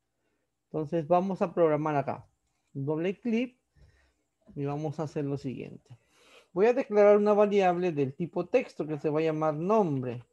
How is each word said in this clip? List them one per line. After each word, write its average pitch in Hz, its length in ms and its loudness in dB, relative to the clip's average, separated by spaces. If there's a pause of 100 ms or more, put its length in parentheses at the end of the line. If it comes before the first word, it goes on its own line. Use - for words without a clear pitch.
(680)
Entonces 156 420 -4
vamos 180 320 2
a 185 140 -2
programar 151 420 2
acá. 135 320 -4 (460)
Doble 156 440 -4
clic 240 400 -4 (960)
y 143 120 -6
vamos 147 340 -6
a 160 40 -4
hacer 147 200 -6
lo 139 140 -4
siguiente. - 580 -12 (560)
Voy 190 140 2
a 240 80 4
declarar 208 420 6
una 208 160 4
variable 190 600 2
del 139 220 -2
tipo 175 320 -6
texto 214 400 -2
que 151 120 -6
se 160 100 -4
va 151 120 0
a - 20 0
llamar 156 320 0
nombre. 151 800 -2